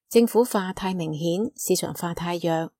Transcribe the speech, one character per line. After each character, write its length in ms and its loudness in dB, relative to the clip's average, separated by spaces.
政 160 6
府 180 4
化 280 -2
太 200 -4
明 220 -4
顯， 420 -2
市 200 0
場 180 -4
化 180 -4
太 240 -4
弱 440 -2